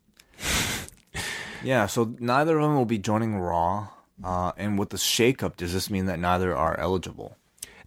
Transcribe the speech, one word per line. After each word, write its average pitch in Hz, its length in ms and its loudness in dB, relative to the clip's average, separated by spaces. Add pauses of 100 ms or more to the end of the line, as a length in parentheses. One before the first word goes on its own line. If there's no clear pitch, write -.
(380)
<laughs> - 300 -2 (920)
Yeah, 123 240 2
so 117 320 0
neither 139 400 2
of 151 60 4
them 151 100 4
will 131 120 4
be 113 120 0
joining 107 380 0
Raw, 90 520 0 (360)
uh, 90 320 -2
and 101 220 -2
with 98 100 0
the 101 80 -10
shakeup, - 600 2
does 87 180 -4
this 95 160 -2
mean 95 160 -2
that 90 120 -4
neither 90 380 2
are 78 240 0
eligible? 85 560 -4 (500)